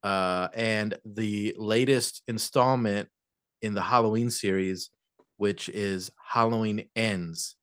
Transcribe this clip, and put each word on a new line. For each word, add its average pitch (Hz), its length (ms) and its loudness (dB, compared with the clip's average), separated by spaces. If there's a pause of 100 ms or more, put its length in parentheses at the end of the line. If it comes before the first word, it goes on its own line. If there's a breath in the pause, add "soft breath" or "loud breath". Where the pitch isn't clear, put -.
uh, 92 500 0
and 110 540 -2
the 104 500 -2
latest 117 720 2
installment 117 800 0 (540)
in 110 100 -4
the 101 80 -2
Halloween 113 480 4
series, 95 640 -2 (480)
which 101 320 -2
is 95 400 -4 (120)
Halloween 110 720 0
Ends. 92 680 -4